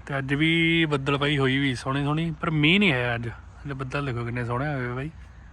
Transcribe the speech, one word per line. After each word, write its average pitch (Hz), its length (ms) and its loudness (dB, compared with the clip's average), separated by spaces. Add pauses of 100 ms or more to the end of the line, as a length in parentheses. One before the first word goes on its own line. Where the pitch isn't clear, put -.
ਤੇ 143 120 -4
ਅੱਜ 135 160 -2
ਵੀ 165 520 4
ਬੱਦਲ 143 320 0
ਪਈ 143 200 2
ਹੋਈ 135 200 2
ਵੀ 139 180 0
ਸੋਹਣੀ 135 280 -2
ਸੋਹਣੀ, 156 280 0
ਪਰ - 180 -6
ਮੀਂਹ 156 300 4
ਨਹੀਂ 190 140 6
ਆਇਆ 123 220 0
ਅੱਜ। 117 120 -4
ਹਲੇ - 460 -12
ਬੱਦਲ 135 320 -4
ਦੇਖੋ 120 200 -4
ਕਿੰਨੇ 120 200 -4
ਸੋਹਣੇ 123 280 -2
ਹੋਏ 127 140 -4
ਬਾਈ। 131 240 -6 (420)